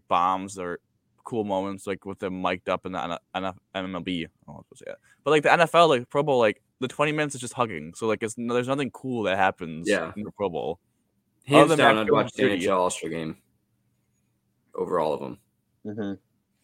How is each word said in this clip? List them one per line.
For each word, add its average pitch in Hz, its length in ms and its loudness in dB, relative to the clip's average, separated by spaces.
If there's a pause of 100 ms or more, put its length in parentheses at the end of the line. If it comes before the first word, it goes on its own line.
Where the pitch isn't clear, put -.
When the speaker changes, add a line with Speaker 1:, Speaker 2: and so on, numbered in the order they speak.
Speaker 1:
bombs 95 520 0
or 87 200 -6 (460)
cool 113 180 -2
moments, 98 440 -2
like, 98 180 -6
with 98 140 -10
them 92 220 -6
mic'd 92 280 -2
up 92 160 -2
in 92 80 -8
the 90 100 -6 (320)
N-, 92 100 -4
N-, 92 80 -6 (220)
M 92 200 -6
L 87 60 -6
B. 85 240 -4
I - 20 -20 (200)
don't 80 80 -18
know 80 140 -20
what - 80 -20
to - 80 -20
say. - 80 -12 (300)
But, 139 80 0
like, 151 120 4
the 147 100 6
N 170 80 6
F 165 140 2
L, 170 140 8
like, 123 200 2
Pro 143 140 0
Bowl, 139 160 2
like, 107 220 2 (180)
the 170 80 -4
twenty 151 240 -2
minutes 151 240 -2
is 127 60 -12
just 123 120 -10
hugging. 87 420 -4
So, 113 120 -4
like, 107 160 -2
it's, 107 140 -8
there's 120 300 -2
nothing 135 240 -2
cool 123 320 -6
that 95 140 0
happens 92 640 0
Speaker 2:
Yeah. 80 160 -6
Speaker 1:
in 104 80 -8
the - 80 -12
Pro 101 180 -4
Bowl. 76 300 -6 (640)
Speaker 2:
Hands 143 180 8
Speaker 1:
Other 156 120 6
than 139 60 2
Speaker 2:
down, 135 160 6
Speaker 1:
Mac - 0 -
Speaker 2:
I'd 107 120 -2
watch 107 200 2
Speaker 1:
Jones - 80 -16
Speaker 2:
the 139 60 2
Speaker 1:
thirty. 123 80 4
Speaker 2:
N 98 100 0
H 95 60 0
L 95 140 2
All-Star 90 280 -2
game 80 280 -6 (1400)
over 87 240 -2
all 78 140 0
of 71 80 -6
'em. 65 180 -10 (460)
Speaker 3:
Mm-hmm. 104 280 -8 (500)